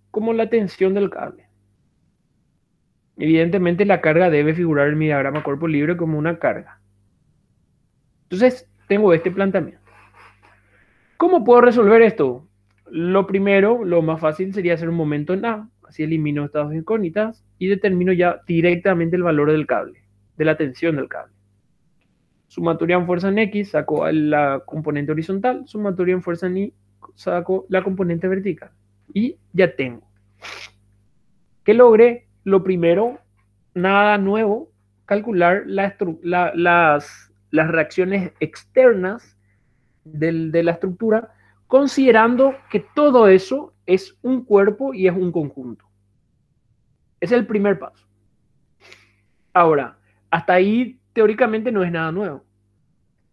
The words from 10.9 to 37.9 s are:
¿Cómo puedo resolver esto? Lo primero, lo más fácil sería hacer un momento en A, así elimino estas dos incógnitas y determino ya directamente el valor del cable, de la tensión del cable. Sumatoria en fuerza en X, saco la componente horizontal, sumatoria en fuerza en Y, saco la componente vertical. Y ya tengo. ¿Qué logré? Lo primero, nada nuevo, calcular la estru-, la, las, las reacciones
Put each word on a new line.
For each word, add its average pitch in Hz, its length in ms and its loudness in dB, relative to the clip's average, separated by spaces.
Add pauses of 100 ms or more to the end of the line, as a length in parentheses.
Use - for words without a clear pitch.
¿Cómo 349 260 2
puedo 240 160 8
resolver 226 420 6
esto? 147 460 0 (380)
Lo 185 400 -2
primero, 196 580 2
lo 175 180 0
más 160 180 -2
fácil 165 320 -4
sería 175 220 -2
hacer 165 140 -6
un 170 80 -4
momento 151 380 -4
en 196 100 -6
A, 220 260 -8 (160)
así - 160 -10
elimino 151 420 -4
estas 147 220 -6
dos 151 80 -10
incógnitas 208 720 -6 (140)
y 185 100 -4
determino 190 440 0
ya 175 340 0
directamente 175 720 0
el 180 60 -2
valor 151 300 0
del 156 140 -2
cable, - 360 -6 (340)
de 151 80 -4
la 156 120 0
tensión 156 400 -4
del 139 120 -6
cable. - 240 -16 (1120)
Sumatoria 170 500 -2
en 175 100 0
fuerza 180 220 -2
en 196 100 -2
X, 208 320 -4
saco 151 400 -2
la 151 540 0
componente 147 460 -6
horizontal, 196 560 -4
sumatoria 190 480 -4
en 185 80 -6
fuerza 175 240 -6
en 180 120 -4
Y, 202 160 -6 (400)
saco 180 540 -6
la 185 140 -2
componente 185 460 -4
vertical. 190 420 -6 (420)
Y 233 260 -4 (140)
ya 180 220 0
tengo. 123 320 -10 (1600)
¿Qué 208 100 4
logré? 240 540 6 (160)
Lo 190 180 2
primero, 185 560 0 (540)
nada 202 460 2
nuevo, 214 520 -2 (360)
calcular 202 600 0
la 196 300 -4
estru-, 165 260 -6
la, 175 320 -2
las, 170 800 0 (180)
las 156 200 0
reacciones 180 680 -2